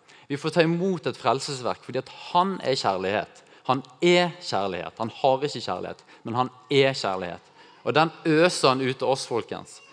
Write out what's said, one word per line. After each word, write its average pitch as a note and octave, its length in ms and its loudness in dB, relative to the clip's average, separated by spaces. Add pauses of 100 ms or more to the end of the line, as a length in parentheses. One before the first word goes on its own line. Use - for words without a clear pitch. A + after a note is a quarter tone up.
(300)
Vi C#3+ 100 -4
får D#3 160 -4
ta E3 100 6
imot E3+ 440 0
et A2+ 100 -6
frelsesverk B2+ 640 -2
fordi B2+ 160 -6
at - 100 -14 (200)
han F#3 320 2
er C3 160 0
kjærlighet. F#2+ 640 -2 (280)
Han C3 140 0 (180)
er F3 300 4 (100)
kjærlighet. F2+ 560 -4
Han A2 240 -6
har C3+ 240 2
ikke B2+ 160 -6
kjærlighet, F#2 420 -8 (200)
men A#2 160 -6
han B2+ 120 -2 (180)
er C3+ 280 4
kjærlighet. F#2 520 -6 (360)
Og B2 120 0
den D#3 160 4 (120)
øser D#3+ 460 4
han C3 100 0
ut B2+ 160 -2
til B2 120 0
oss, C3+ 200 -2
folkens, G2+ 500 -8 (140)